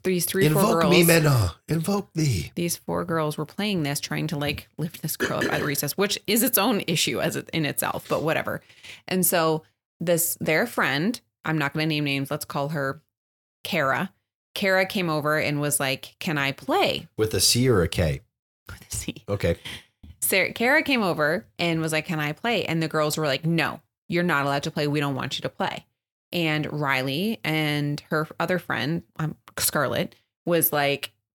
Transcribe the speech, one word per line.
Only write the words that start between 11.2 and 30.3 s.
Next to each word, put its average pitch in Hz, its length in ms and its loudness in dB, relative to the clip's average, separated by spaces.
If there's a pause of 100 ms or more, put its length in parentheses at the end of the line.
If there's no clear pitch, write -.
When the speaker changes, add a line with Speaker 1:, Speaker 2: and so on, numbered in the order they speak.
Speaker 1:
I'm 156 140 0
not 139 160 -2
gonna 156 100 0
name 151 200 0
names, 139 260 -2
let's 147 160 -6
call 143 240 -4
her 143 320 -4 (600)
Kara. 147 480 0 (420)
Kara 190 320 2
came 185 240 -2
over 151 280 0
and 147 220 0
was 147 180 0
like, 135 400 -4
"Can 156 200 -2
I 139 140 0
play?" - 640 -2
Speaker 2:
With 110 180 0
a 95 60 2
C 123 280 4
or 101 140 6
a 80 60 2
K? 78 320 0 (480)
Speaker 1:
With - 120 -16 (120)
a - 20 -10
C. - 340 -8
Speaker 2:
Okay. 92 280 0 (640)
Speaker 1:
Sarah, - 320 2
Kara 277 300 2
came 277 200 0
over 160 440 0 (120)
and 165 220 0
was 160 120 -2
like, 156 140 -2
"Can 156 140 -2
I 147 120 -2
play?" 226 320 -2
And 165 180 -2
the 160 60 -2
girls 156 280 0
were 156 100 0
like, 139 200 0
"No, 160 340 0 (280)
you're 175 160 0
not 143 200 2
allowed 143 200 0
to 160 60 -4
play. 151 160 -2
We 147 140 0
don't 143 140 -2
want 131 240 -6
you - 40 -12
to - 60 -4
play." - 380 -6 (460)
And 151 380 0
Riley 143 720 -2
and 147 580 0 (100)
her 156 180 0 (100)
other 170 200 0
friend, 147 440 -2 (160)
um, 156 180 -4 (220)
Scarlett, - 560 0 (300)